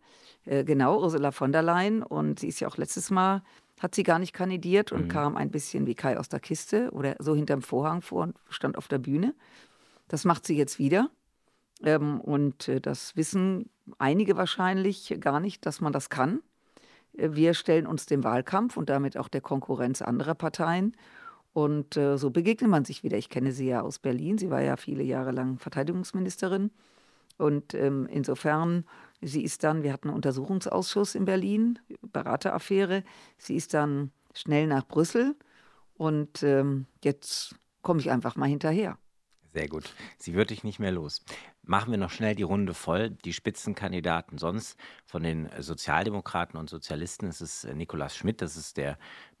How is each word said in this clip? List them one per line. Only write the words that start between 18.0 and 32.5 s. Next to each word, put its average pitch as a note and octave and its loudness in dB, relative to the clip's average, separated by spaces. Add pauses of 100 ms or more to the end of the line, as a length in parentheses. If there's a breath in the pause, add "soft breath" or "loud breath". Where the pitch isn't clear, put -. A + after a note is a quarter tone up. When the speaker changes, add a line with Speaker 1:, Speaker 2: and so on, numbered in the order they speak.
Speaker 1:
dem C#3 2
Wahlkampf D#3+ 0
und D#3 -2
damit C#3 0
auch - -6
der C3+ -4
Konkurrenz C3 -2
anderer C#3 -2
Parteien. E3+ 0 (580 loud breath)
Und, D3 0
äh, C#3+ 4
so C3+ 0
begegnet G#3+ 2
man D3+ 4
sich - -10
wieder. - 0
Ich A#2 -4
kenne C3 0
sie C3 -2
ja A#2+ 2
aus - -6
Berlin. D3 -2
Sie F#3+ -2
war C3+ 2
ja C3+ 2
viele C#3+ -4
Jahre C3 -2
lang B2+ -2
Verteidigungsministerin. F#3 -2 (640 soft breath)
Und, D3 0
ähm, C#3 0
insofern, D#3 0 (360 loud breath)
sie D3+ -2
ist - -4
dann, D#3 2
wir C#3+ 0
hatten C#3 -6
einen D3 -4
Untersuchungsausschuss F3+ 0
in G3 0
Berlin, G3+ 2 (220)
Berateraffäre. F#3+ 0 (340 loud breath)